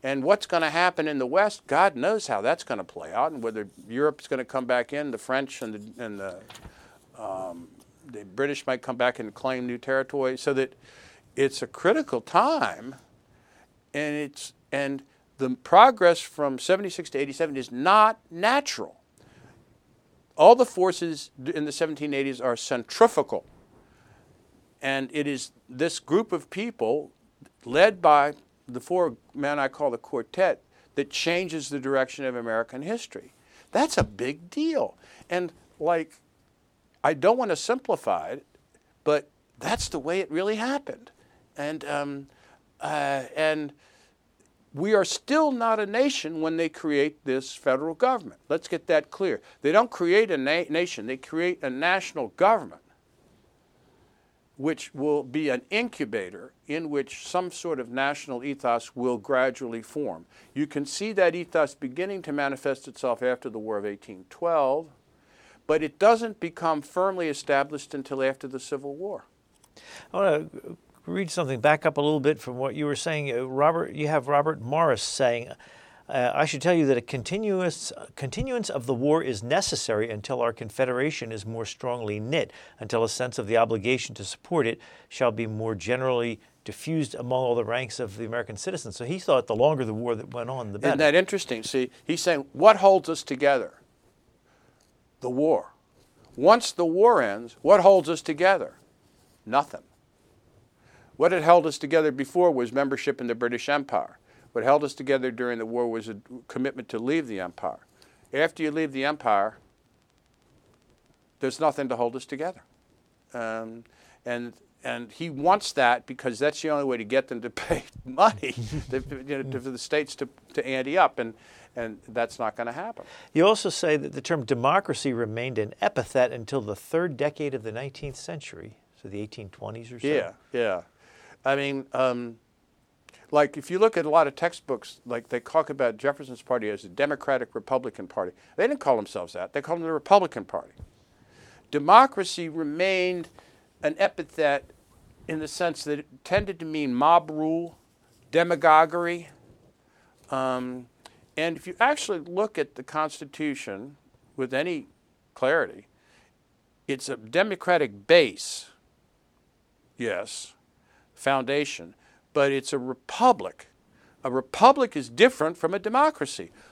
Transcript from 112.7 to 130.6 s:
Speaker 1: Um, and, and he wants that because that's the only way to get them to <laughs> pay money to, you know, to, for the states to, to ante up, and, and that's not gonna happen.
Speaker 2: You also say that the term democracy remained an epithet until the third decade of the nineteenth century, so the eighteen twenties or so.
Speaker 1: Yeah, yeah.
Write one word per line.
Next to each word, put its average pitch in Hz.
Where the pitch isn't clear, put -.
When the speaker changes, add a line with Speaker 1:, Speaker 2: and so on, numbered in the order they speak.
Speaker 1:
Um, 113
and, 120
and 120
he 165
wants 160
that 123
because 127
that's 147
the 160
only 143
way 127
to 110
get 131
them 120
to -
<laughs> -
pay -
money 135
to, 131
you 139
know, 131
to, 135
for 131
the 123
states 151
to, 135
to 127
ante 135
up, 160
and, 113
and 113
that's 117
not 110
gonna 117
happen. 196
Speaker 2:
You 170
also 208
say 156
that 143
the 139
term 151
democracy 139
remained 117
an 104
epithet 123
until 127
the 104
third 165
decade 143
of 117
the 110
nineteenth 135
century, -
so -
the 101
eighteen 107
twenties 117
or 117
so. 139
Speaker 1:
Yeah, 113
yeah. 104